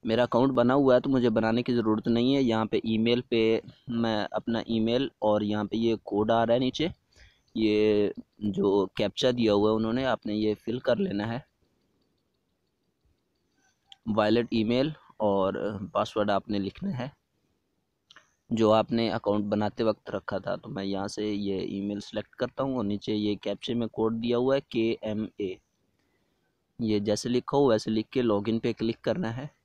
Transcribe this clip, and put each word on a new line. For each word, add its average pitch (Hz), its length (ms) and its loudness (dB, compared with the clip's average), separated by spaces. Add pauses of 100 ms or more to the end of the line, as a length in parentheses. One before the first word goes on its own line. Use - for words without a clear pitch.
मेरा 113 160 2
अकाउंट 123 300 2
बना 123 220 4
हुआ 135 200 6
है 123 60 6
तो 139 100 -4
मुझे 123 200 4
बनाने 113 320 2
की 123 100 -2
ज़रूरत 110 360 0
नहीं 120 260 2
है। 139 80 2
यहाँ 113 240 2
पे 104 200 -2
ईमेल 113 440 2
पे 110 320 2 (280)
मैं 113 420 -2
अपना 113 360 -2
ईमेल 113 420 0 (120)
और 107 200 2
यहाँ 104 220 -2
पे 104 120 -6
ये 113 280 2
कोड 104 260 0
आ 117 140 4
रहा 117 100 2
है 123 60 2
नीचे, 135 320 -2 (640)
ये 107 580 4 (260)
जो 101 560 2
कैप्चा 117 360 0
दिया 117 200 4
हुआ 104 180 4
है 110 60 2
उन्होंने, 113 280 0
आपने 110 300 -2
ये 107 200 0
फिल 113 260 -6
कर - 180 2
लेना 104 280 -2
है। 117 200 -8 (2500)
वॉलेट 110 440 2
ईमेल 120 420 0 (260)
और 98 580 0 (160)
पासवर्ड 104 360 -2
आपने 101 280 -2
लिखना 98 320 -6
है 127 320 -10 (1300)
जो 110 180 4
आपने 110 400 2
अकाउंट 104 340 -2
बनाते 104 400 -2
वक्त 110 260 -4
रखा 110 280 -6
था। 95 180 -6
तो 101 120 -14
मैं 98 160 -8
यहाँ 98 240 -6
से 107 240 -6
ये 98 300 -4
ईमेल 101 380 -6
सिलेक्ट - 340 -10
करता 123 280 -6
हूँ 135 160 -4
और 113 60 -4
नीचे 104 300 -4
ये 104 220 -2
कैप्चे 101 380 -6
में 117 140 -2
कोड 110 240 -2
दिया 117 240 -2
हुआ 131 180 2
है 143 60 0
केएमए, 107 1000 -4 (1200)
ये 107 200 0
जैसे 104 280 -2
लिखा 123 280 -2
हो 143 140 4
वैसे 110 200 0
लिख 110 220 -2
के 127 100 0
लॉगिन 110 360 0
पे 117 140 -4
क्लिक 113 280 -4
करना - 300 -4
है। 127 200 -10 (140)